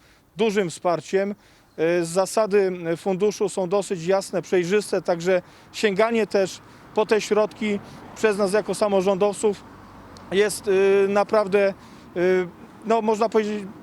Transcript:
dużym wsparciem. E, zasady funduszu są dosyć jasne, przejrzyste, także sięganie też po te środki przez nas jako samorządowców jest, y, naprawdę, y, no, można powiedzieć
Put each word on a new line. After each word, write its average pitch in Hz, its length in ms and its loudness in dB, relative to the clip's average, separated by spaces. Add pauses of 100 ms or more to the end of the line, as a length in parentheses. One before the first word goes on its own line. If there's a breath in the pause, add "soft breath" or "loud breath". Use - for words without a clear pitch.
(360 soft breath)
dużym 196 340 0
wsparciem. 190 640 -2 (420 soft breath)
E, 170 280 0
zasady 190 680 0 (240)
funduszu 196 520 -2
są 190 200 -4
dosyć 185 380 -2
jasne, 190 360 0
przejrzyste, 185 600 0
także 180 400 0 (300 loud breath)
sięganie 220 540 0
też 196 340 -2 (340 loud breath)
po 214 120 2
te 214 140 2
środki 208 580 -2 (380 loud breath)
przez 214 220 0
nas 196 140 0
jako 202 220 0
samorządowców 202 920 0 (680)
jest, 202 360 0
y, 196 400 4
naprawdę, 202 680 2 (420 loud breath)
y, 185 320 2 (360)
no, 226 180 0
można 220 260 0
powiedzieć 208 360 -2 (180)